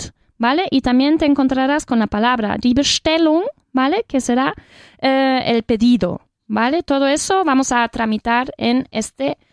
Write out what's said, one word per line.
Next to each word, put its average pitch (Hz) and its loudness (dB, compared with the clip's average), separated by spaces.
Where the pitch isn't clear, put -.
¿vale? 277 0
Y 269 0
también 262 2
te 320 0
encontrarás 277 0
con 240 -2
la 214 0
palabra 220 -2
die 247 0
Bestellung, 320 0
¿vale? 285 0
Que 269 -2
será, 254 0
eh, 269 2
el 233 0
pedido, 208 0
¿vale? 240 -2
Todo 277 0
eso 359 0
vamos 269 0
a 240 0
tramitar 233 -2
en 240 -2
este - -6